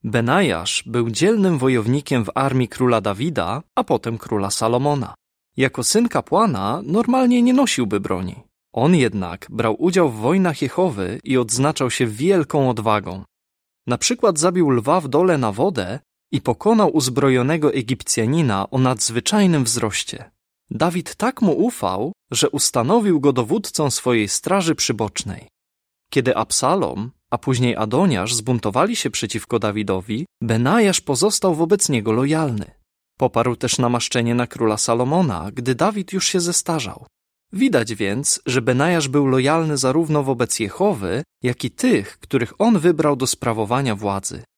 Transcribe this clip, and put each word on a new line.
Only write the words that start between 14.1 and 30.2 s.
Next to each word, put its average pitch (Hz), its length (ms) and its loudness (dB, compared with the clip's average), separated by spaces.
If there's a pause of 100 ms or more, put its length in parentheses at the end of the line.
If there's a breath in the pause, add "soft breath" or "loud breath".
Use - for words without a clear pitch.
zabił 175 320 2
lwa 131 300 2
w 147 80 -8
dole 160 300 2
na 117 140 0
wodę 120 480 -2 (320)
i 135 80 0
pokonał 202 560 2
uzbrojonego 139 760 2
Egipcjanina 120 960 0
o 131 80 -2
nadzwyczajnym 131 840 2
wzroście. - 680 -4 (400)
Dawid 165 440 -2
tak 247 280 -2
mu 185 100 4
ufał, 123 600 -2 (180)
że 127 200 0
ustanowił 160 680 2
go 139 120 4
dowódcą 139 580 -2
swojej 117 380 0
straży 170 460 0
przybocznej. 107 760 -4 (640)
Kiedy 127 260 2
Absalom, 123 760 -2 (200)
a 120 80 -2
później 123 380 0
Adoniasz 117 580 0
zbuntowali 120 640 0
się - 140 -4
przeciwko - 480 -4
Dawidowi, 104 680 -2 (160)